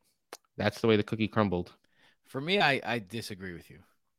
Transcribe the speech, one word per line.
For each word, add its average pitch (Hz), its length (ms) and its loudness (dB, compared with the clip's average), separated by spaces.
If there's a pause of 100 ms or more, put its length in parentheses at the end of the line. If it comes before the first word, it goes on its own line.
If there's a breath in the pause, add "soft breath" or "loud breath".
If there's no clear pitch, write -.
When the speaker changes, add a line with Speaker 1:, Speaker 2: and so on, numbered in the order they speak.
(580)
Speaker 1:
that's 104 240 0
the 117 40 4
way 110 120 8
the 104 40 4
cookie 107 260 -2
crumbled. 92 440 0 (540)
Speaker 2:
For - 140 -10
me, 180 200 0
I, 143 240 4
I 117 160 -2
disagree 95 540 -10
with - 160 -16
you. - 80 -20 (400)